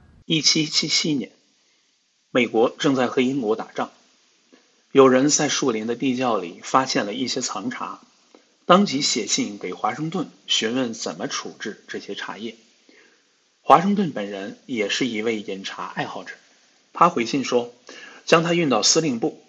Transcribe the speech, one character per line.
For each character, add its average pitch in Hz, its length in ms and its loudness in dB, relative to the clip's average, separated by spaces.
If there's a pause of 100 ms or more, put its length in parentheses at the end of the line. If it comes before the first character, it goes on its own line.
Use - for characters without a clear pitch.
(240)
一 160 160 -2
七 156 260 2
七 - 200 -2
七 151 280 0
年， 113 180 -4 (1000)
美 123 160 2
国 113 320 2
正 143 160 0
在 127 140 0
和 - 140 0
英 135 180 0
国 110 160 0
打 - 180 -8
仗， 123 160 -6 (1040)
有 135 160 10
人 131 220 6
在 147 180 0
树 131 240 0
林 110 140 -4
的 120 100 -4
地 131 180 -2
窖 123 240 0
里 90 240 -10
发 131 240 2
现 120 200 -2
了 101 60 -6
一 127 140 -6
些 120 140 -4
藏 104 280 -6
茶， 95 300 -10 (680)
当 196 200 6
即 135 140 -2
写 110 260 -2
信 104 320 -2
给 92 140 -8
华 107 220 -4
盛 156 160 -6
顿 165 180 -4 (180)
询 117 300 0
问 120 180 -2
怎 85 220 -8
么 101 100 -6
处 - 320 -8
置 - 300 -12
这 - 100 -10
些 98 160 -12
茶 - 240 -10
叶。 110 160 -10 (1080)
华 143 180 8
盛 196 160 2
顿 180 160 0
本 101 180 -8
人 101 260 -8 (100)
也 110 220 -2
是 131 200 -2
一 110 120 -4
位 110 200 -2
饮 98 240 -8
茶 92 220 -10 (100)
爱 151 80 -4
好 101 180 -10
者， - 120 -16 (580)
他 135 160 4
回 120 180 -2
信 135 160 -2
说， 120 320 0 (500)
将 170 200 4
它 170 100 0
运 170 140 2
到 110 160 2
司 - 160 4
令 143 180 0
部 - 300 -4